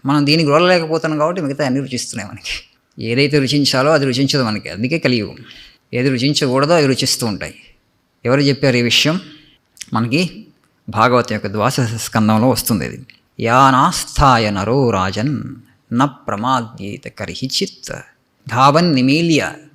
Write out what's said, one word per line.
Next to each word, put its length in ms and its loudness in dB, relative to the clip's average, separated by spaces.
మనం 200 2
దీన్ని 200 2
గ్రోలలేకపోతున్నాం 720 2
కాబట్టి 220 -2
మిగతా 240 -4
అన్నీ 140 -2
రుచిస్తున్నాయి 500 -8
మనకి. 340 -12
ఏదైతే 340 2
రుచించాలో 520 2
అది 140 4
రుచించదు 380 0
మనకి, 260 -4
అందుకే 300 -4
కలియుగం. 360 -2
ఏది 160 0
రుచించకూడదో 640 0
అవి 140 4
రుచిస్తూ 400 -2
ఉంటాయి. 280 -8
ఎవరు 160 2
చెప్పారు 340 2
ఈ 60 2
విషయం? 380 0
మనకి 520 -2
భాగవతం 440 2
యొక్క 140 -6
ద్వాదశ 320 0
స్కందంలో 680 0
వస్తుంది 360 -2
ఇది. 140 -10
"యానాస్థాయ 1120 2
నరో 380 0
రాజన్ 540 -2
న 120 2
ప్రమాద్యేత 1040 -6
కర్హిచిత్ 840 -8
ధావన్ 460 4
నిమీల్య 560 2